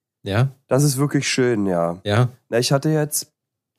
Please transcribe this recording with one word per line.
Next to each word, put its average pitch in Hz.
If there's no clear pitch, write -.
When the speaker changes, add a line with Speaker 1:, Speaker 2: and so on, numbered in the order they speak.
Speaker 1:
Ja? 113
Speaker 2:
Das 135
ist 135
wirklich 143
schön, 120
ja. 87
Speaker 1:
Ja. 110
Speaker 2:
Na, 113
ich 123
hatte 143
jetzt, 151